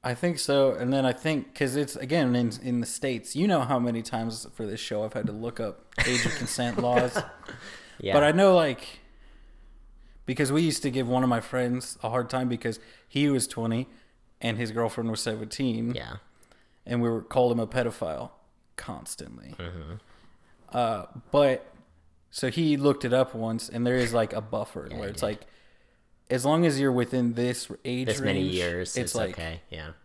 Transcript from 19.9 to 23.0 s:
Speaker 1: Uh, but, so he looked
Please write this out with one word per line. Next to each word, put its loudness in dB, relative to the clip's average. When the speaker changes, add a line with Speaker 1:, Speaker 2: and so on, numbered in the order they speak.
Speaker 1:
Uh, -2
but, 4
so -4
he 2
looked 2